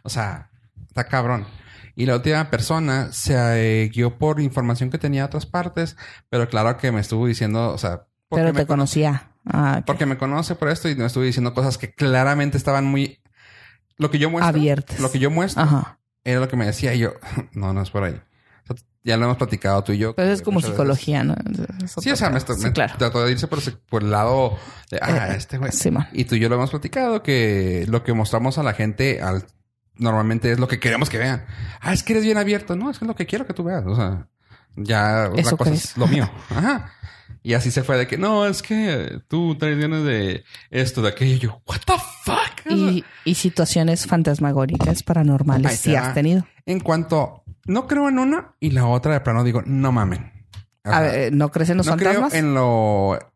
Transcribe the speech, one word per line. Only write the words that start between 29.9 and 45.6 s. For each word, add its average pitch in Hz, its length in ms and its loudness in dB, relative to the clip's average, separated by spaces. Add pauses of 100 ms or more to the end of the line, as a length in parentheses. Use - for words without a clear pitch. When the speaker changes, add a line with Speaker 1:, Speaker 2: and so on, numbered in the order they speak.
Speaker 1:
normalmente 113 560 2
es 120 80 0
lo 127 80 2
que - 120 -4
queremos 123 320 0
que 113 80 -4
vean. 127 260 -2 (360)
Ah, 180 120 -2
es - 80 0
que 226 120 -2
eres 220 120 2
bien 214 140 2
abierto. 202 360 -2
No, 233 140 -4
es - 80 -8
que 226 80 -8
es - 20 -4
lo 226 80 -4
que 175 120 -6
quiero - 180 -4
que 175 80 -6
tú 175 100 -6
veas. 170 220 -4
O 98 100 0
sea, 98 320 -2 (480)
ya 107 540 2
otra 107 120 -2
Speaker 2:
¿Eso 151 140 2
Speaker 1:
cosa 147 140 2
Speaker 2:
crees? - 220 0
Speaker 1:
es - 60 -10
lo 123 100 4
mío. 135 200 2 (120)
Speaker 2:
<laughs> - 100 -18
Speaker 1:
Ajá. 220 420 -2 (500)
Y 117 120 -2
así 120 160 2
se 131 140 0
fue 135 140 0
de 127 100 0
que, - 100 -4
no, 208 300 2
es 196 160 -2
que 185 640 -2
tú 160 280 0
traes 151 240 0
ganas 156 240 0
de 104 400 0 (280)
esto, 127 320 0
de 104 60 4
aquello. 131 260 2
Y 123 40 2
yo, 113 280 -4
what - 180 -6
the 370 80 4 (300)
fuck? - 420 -4
O 311 40 -6
sea, 190 220 2
Speaker 2:
¿Y, 180 140 0 (180)
y 165 120 2
situaciones 165 720 2
fantasmagóricas, 147 960 2
paranormales, 143 680 4